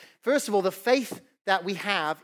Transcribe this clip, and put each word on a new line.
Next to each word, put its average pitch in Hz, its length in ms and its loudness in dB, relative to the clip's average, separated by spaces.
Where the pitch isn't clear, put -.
first 277 260 0
of 208 80 -2
all, 196 80 4
the 185 80 0
faith 240 500 0
that 190 180 0
we 196 100 -4
have 160 500 -2